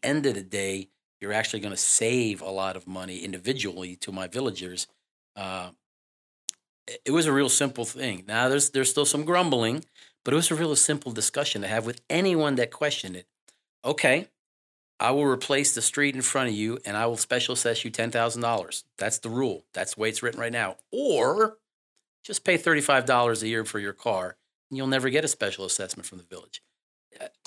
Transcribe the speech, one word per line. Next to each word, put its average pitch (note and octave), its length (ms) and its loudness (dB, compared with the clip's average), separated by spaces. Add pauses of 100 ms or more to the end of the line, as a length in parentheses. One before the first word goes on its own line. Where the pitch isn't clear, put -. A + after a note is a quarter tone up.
end C#3+ 240 2
of A#2 80 2
the G2 80 -8
day, G2 460 -4 (300)
you're G2+ 140 -6
actually G#2+ 280 -2
gonna G2 160 -8
save A2+ 680 2
a F#2+ 80 -8
lot F#2+ 240 -4
of F#2 100 -14
money F#2 380 -10
individually F#2+ 720 -6
to - 160 -12
my F#2+ 160 -8
villagers. F#2 580 -6 (500)
Uh, F#2+ 360 -10 (1160)
it, A#2+ 180 -12
it C3+ 60 2
was D#3+ 140 4
a D3 80 4
real C#3 160 4
simple B2 360 2
thing. A2+ 420 -6
Now, A#2 220 2
there's, C#3 200 4
there's C3 220 2
still D3 140 2
some D3 200 2
grumbling, D#3 580 2 (400)
but C3 120 2
it - 20 6
was E3+ 140 2
a D#3+ 40 0
real D#3 200 2
simple C#3+ 360 2
discussion G#2+ 520 -2
to F#2+ 40 -4
have A2 200 -2
with A#2+ 200 -8
anyone D#3+ 480 2
that A#2+ 140 0
questioned C#3+ 460 -4
it. F2+ 100 -14 (580)
"Okay, D3 440 2 (720)
I A#2 100 2
will C#3+ 160 4
replace C3+ 480 2
the A#2 80 -2
street C#3+ 340 2
in C3 60 -4
front B2+ 280 0
of G#2+ 60 0
you A2 300 -2
and G2+ 100 -6
I A2+ 120 0
will A#2 100 -2
special B2 360 0
assess A#2 300 0
you A#2 60 -6
ten A2+ 220 -2
thousand A#2 320 0
dollars. G#2+ 400 -2 (160)
That's G#2 180 -2
the A2+ 120 -8
rule. A#2 440 -2
That's - 220 -4
the G#2+ 60 -4
way A2 80 2
it's A2 120 -4
written A#2 180 -4
right A#2 140 -4
now. G#2+ 220 -2 (160)
Or G#3 640 2 (680)
just - 200 -6
pay F3+ 120 4
thirty-five D3 520 4
dollars A#2+ 340 4
a A2 60 -4
year A2+ 180 -2
for G#2+ 140 -6
your G2+ 140 -6
car F#2 440 -2 (320)
and C3 80 -8
you'll C3+ 80 -2
never C3 240 2
get D3+ 160 2
a - 20 -2
special G2 380 -4
assessment F#2 400 -6
from F2+ 140 -14
the E2+ 40 -18
village." - 380 -18 (580)
Uh, - 60 -12 (220)